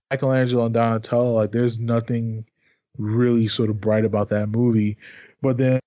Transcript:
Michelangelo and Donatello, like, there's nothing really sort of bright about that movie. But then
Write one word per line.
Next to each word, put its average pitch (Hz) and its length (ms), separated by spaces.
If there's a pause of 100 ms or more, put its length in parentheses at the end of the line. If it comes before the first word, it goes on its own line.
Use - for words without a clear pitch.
Michelangelo 131 560
and 113 80
Donatello, 117 600
like, 107 180
there's 117 280
nothing 117 680 (520)
really 113 500
sort 107 220
of 104 120
bright 107 240
about 104 240
that 104 200
movie. 110 480 (440)
But 131 160
then 131 300